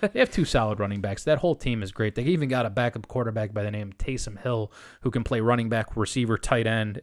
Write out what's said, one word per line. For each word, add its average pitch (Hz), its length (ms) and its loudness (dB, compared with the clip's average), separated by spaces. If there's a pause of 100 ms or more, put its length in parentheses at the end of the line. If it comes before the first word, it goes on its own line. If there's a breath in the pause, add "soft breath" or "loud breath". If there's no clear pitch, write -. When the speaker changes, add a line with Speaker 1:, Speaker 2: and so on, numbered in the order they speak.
Speaker 1:
<laughs> 202 120 0
Speaker 2:
they 254 80 2
have 254 100 4
two 180 140 2
solid 110 340 2
running 101 220 -2
backs. 98 240 -4
That 151 140 4
whole 170 180 0
team 117 260 -2
is 95 80 -6
great. 107 240 -2
They 120 100 -2
even 151 260 2
got 127 160 2
a 107 40 -4
backup 117 380 -2
quarterback 113 460 -2
by 104 100 -2
the 104 60 -2
name 104 180 -6
of 98 100 -14
Taysom 120 400 -4
Hill 113 320 -2 (300 loud breath)
who 127 100 -2
can 117 140 0
play 120 160 0
running 117 300 4
back, 113 260 -2
receiver, 113 420 2
tight 117 280 2
end, 110 360 0